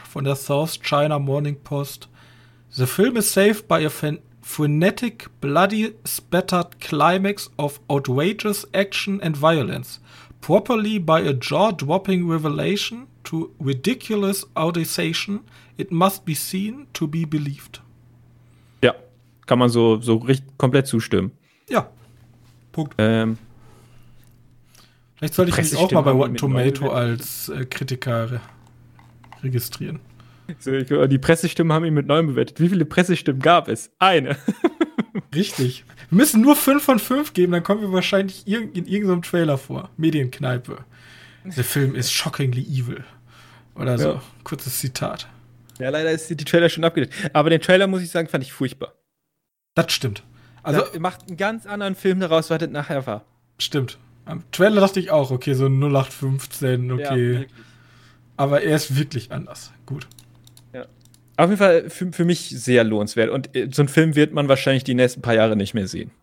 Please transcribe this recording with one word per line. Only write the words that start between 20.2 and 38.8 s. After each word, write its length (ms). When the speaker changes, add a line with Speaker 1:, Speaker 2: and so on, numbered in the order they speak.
Speaker 2:
komplett 280
zustimmen. 460
Speaker 1:
Ja. 200
Punkt. 260
Speaker 2:
Ähm, 400
Speaker 1:
Vielleicht 180
sollte 160
ich 60
mich 200
auch 160
mal 100
Speaker 2:
Pressestimmen 20
Speaker 1:
bei 60
Speaker 2:
haben 80
Speaker 1:
Rotten 120
Speaker 2:
ihn 20
mit 100
neun 320
Speaker 1:
Tomato 200
Speaker 2:
bewertet. 260
Speaker 1:
als, 280
äh, 180
Kritiker 680
re-, 80
registrieren. 580
Speaker 2:
So, 140
ich, 160
die 300
Pressestimmen 540
haben 120
ihn 100
mit 120
neun 220
bewertet. 320
Wie 80
viele 160
Pressestimmen 580
gab 260
es? 300
Eine. 380
<laughs> 500
Speaker 1:
Richtig. 500
Wir 80
müssen 220
nur 140
fünf 300
von 140
fünf 340
geben, 200
dann 100
kommen 180
wir 120
wahrscheinlich 540
irg-, 300
in 100